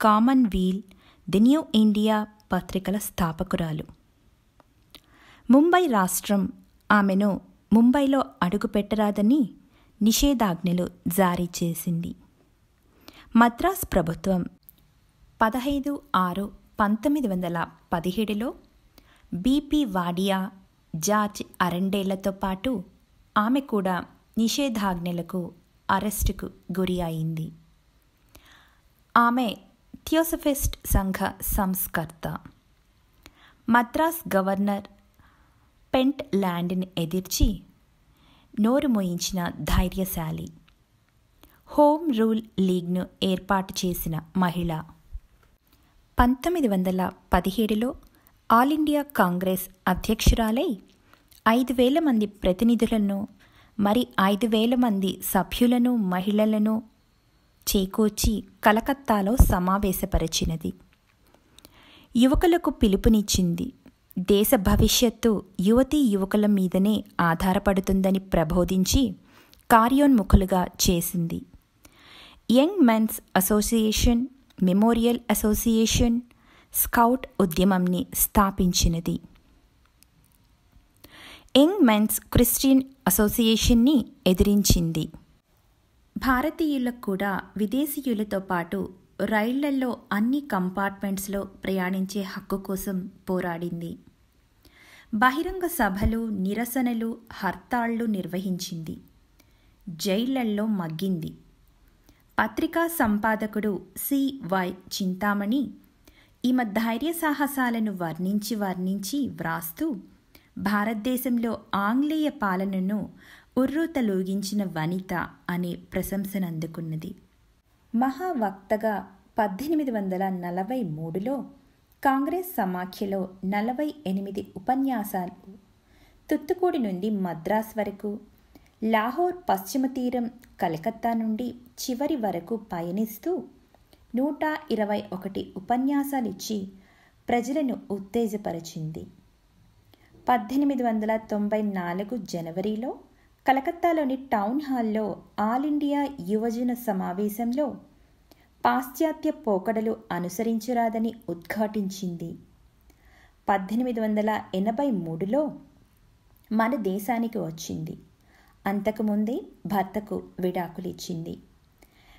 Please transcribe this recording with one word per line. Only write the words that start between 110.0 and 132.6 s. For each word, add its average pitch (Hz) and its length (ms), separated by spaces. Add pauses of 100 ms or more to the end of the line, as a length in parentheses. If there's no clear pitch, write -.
"భారతదేశంలో 226 1000 (140)
ఆంగ్లేయ 285 540
పాలనను 196 800 (500)
ఉర్రూతలూగించిన 208 1080
వనిత" 175 640 (220)
అనే 175 240
ప్రశంసనందుకున్నది. 175 1400 (800)
మహావక్తగా 226 1160 (280)
పద్దెనిమిది 262 520
వందల 190 380
నలభై 185 540
మూడులో 185 640 (600)
కాంగ్రెస్ 285 420
సమాఖ్యలో 185 800 (160)
నలభై 247 500 (120)
ఎనిమిది 196 500
ఉపన్యాసాలు, 208 920 (800)
తుత్తుకూడి 349 480
నుండి 202 320
మద్రాస్ 196 680
వరకు, 202 420 (640)
లాహోర్ 254 520 (120)
పశ్చిమ 240 380
తీరం, 247 440 (300)
కలకత్తా 220 520
నుండి 226 420
చివరి 285 640
వరకు 190 400
పయనిస్తూ 214 880 (720)